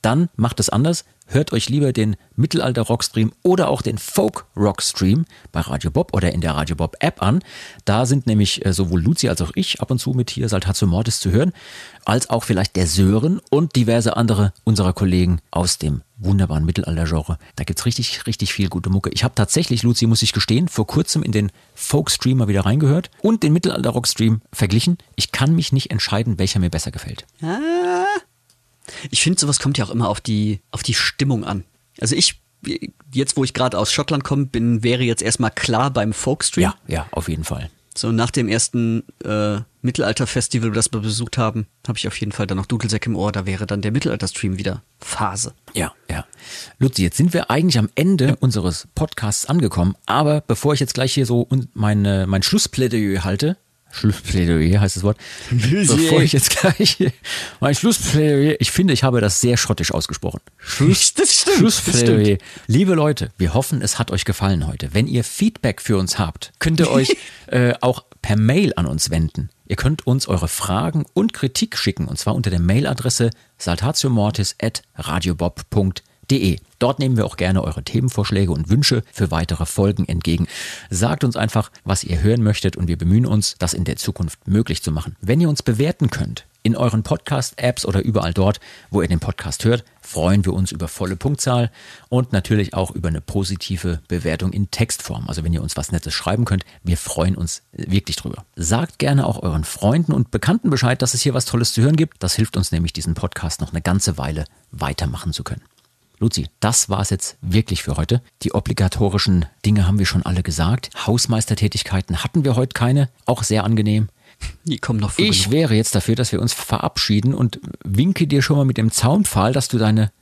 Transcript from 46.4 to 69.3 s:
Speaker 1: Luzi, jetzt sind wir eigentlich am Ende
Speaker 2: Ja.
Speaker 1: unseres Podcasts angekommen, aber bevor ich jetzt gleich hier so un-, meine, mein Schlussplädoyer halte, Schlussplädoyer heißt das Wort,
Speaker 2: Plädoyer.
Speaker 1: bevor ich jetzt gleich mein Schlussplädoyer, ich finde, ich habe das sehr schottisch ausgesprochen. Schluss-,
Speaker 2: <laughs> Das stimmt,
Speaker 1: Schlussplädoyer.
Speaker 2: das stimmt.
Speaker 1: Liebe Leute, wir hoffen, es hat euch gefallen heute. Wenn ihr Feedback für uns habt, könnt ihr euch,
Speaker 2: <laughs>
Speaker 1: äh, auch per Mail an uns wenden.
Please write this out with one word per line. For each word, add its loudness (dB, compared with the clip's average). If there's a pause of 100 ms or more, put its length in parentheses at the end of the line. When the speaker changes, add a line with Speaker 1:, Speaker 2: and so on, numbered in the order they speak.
Speaker 1:
Luzi, 0
jetzt 0
sind 4
wir -2
eigentlich 2
am 2
Ende 2
Speaker 2:
Ja. 2
Speaker 1:
unseres -2
Podcasts -4
angekommen, 2 (120)
aber 2
bevor 0
ich 0
jetzt -2
gleich 0
hier 2
so 2
un-, 0
meine, 2
mein 2
Schlussplädoyer 0
halte, 0 (380)
Schlussplädoyer 2
heißt 2
das -4
Wort, 2 (320)
Speaker 2:
Plädoyer. 2
Speaker 1:
bevor 6
ich 4
jetzt 2
gleich 2 (640)
mein 2
Schlussplädoyer, 2
ich 0
finde, 2
ich 0
habe 4
das 2
sehr 4
schottisch -2
ausgesprochen. -6 (160)
Schluss-, 2
Speaker 2:
<laughs> -2
Das 4
stimmt, 2
Speaker 1:
Schlussplädoyer. 4
Speaker 2:
das 4
stimmt. 2 (260)
Speaker 1:
Liebe 4
Leute, 0
wir 0
hoffen, 0
es -2
hat 0
euch -2
gefallen 0
heute. -8
Wenn 4
ihr 0
Feedback -2
für 0
uns -2
habt, -4
könnt 0
ihr 4
euch, 2 (180)
Speaker 2:
<laughs> -20
Speaker 1:
äh, 2
auch 0 (180)
per 0
Mail 4
an 0
uns -2
wenden. -2 (180)